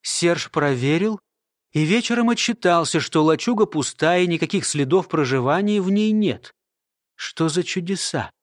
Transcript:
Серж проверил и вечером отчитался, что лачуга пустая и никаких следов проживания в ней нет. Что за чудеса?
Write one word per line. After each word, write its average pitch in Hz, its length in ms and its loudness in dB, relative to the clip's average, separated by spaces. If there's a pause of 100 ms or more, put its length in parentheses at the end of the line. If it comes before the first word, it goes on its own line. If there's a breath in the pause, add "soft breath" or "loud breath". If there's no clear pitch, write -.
Серж - 500 -2
проверил 147 680 0 (520)
и 151 120 0
вечером 233 460 0
отчитался, 175 720 0
что 156 220 0
лачуга 202 440 2
пустая 160 560 0
и 180 40 2
никаких 170 380 -2
следов 147 440 0
проживания 151 720 0
в 185 100 -2
ней 214 220 2
нет. 202 420 -2 (600)
Что - 340 -4
за 160 140 -2
чудеса? 175 680 -6 (120)